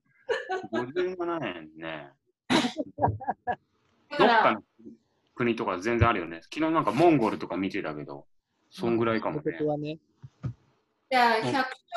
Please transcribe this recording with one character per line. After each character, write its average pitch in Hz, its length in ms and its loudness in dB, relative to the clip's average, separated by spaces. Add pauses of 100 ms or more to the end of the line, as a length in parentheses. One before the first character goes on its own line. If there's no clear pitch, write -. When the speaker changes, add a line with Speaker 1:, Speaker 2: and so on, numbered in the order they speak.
(720)
Speaker 1:
五 - 140 -2
十 339 300 -2
七 - 320 -4
円 82 280 -10
ね。 78 360 -10 (360)
Speaker 2:
だ - 80 4 (1600)
か - 0 -
ら、 - 0 -
Speaker 1:
ど 190 60 6
っ 220 40 8 (140)
か 120 100 6
の 107 100 -4 (720)
国 120 220 0
と 113 100 -4
か 95 120 -2
全 117 200 0
然 117 100 6
あ 117 40 4
る 101 80 -2
よ 85 60 -6
ね。 82 180 -12
昨 - 220 -8
日 160 60 0
な 165 80 2
ん - 40 0
か - 80 0
モ 170 180 6
ン 151 80 6
ゴ 110 120 4
ル 95 80 -2
と 92 100 -8
か 92 80 -6
見 95 140 -2
て 98 120 -6
た 78 120 -6
け 73 100 -10
ど、 71 220 -14 (440)
そ - 180 -6
ん 117 80 2
ぐ 113 80 2
ら 113 120 2
い 110 40 -2
か 190 100 -2
も 151 100 -4
ね。 - 40 -14
Speaker 3:
ま 156 60 -2
あ、 - 80 -4
こ 151 60 -2
こ 151 60 0
は 147 80 -2
ね。 151 200 -8 (1120)
Speaker 2:
じ 262 60 2
ゃ 233 180 6
あ、 220 40 2
Speaker 1:
う - 20 -2
ん。 220 120 -2
Speaker 2:
百 262 160 0 (280)